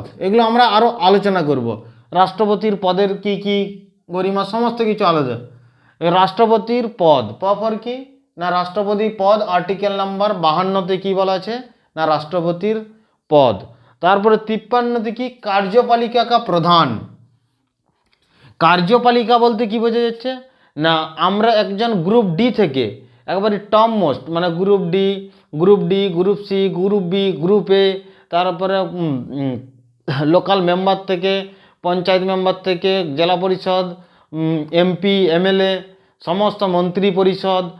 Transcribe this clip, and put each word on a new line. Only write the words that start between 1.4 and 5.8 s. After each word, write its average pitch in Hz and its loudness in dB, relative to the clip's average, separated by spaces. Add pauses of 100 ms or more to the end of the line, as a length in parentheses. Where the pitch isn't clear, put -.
করব। 135 -2 (440)
রাষ্ট্রপতির 202 0
পদের 190 0
কি 202 -4
কি 202 -2 (540)
গরিমা, 190 -2
সমস্ত 233 -4
কিছু 214 -2
আলোচনা। 139 0 (680)